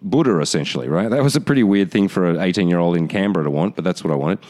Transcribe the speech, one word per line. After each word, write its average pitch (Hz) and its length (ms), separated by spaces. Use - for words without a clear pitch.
Buddha, 107 380
essentially, 71 480
right? 90 220
That 139 120
was 139 140
a 139 60
pretty 135 220
weird 98 280
thing 101 160
for 90 220
an 85 100
eighteen-year-old 87 560
in 82 140
Canberra 95 340
to 73 80
want, 80 240
but 82 80
that's 87 180
what 80 120
I - 20
wanted. 73 240